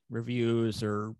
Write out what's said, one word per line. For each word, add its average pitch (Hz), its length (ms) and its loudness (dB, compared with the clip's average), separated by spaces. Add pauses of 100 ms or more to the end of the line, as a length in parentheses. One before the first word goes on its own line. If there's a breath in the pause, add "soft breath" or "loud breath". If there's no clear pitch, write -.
(120)
reviews 117 720 0
or 107 360 -2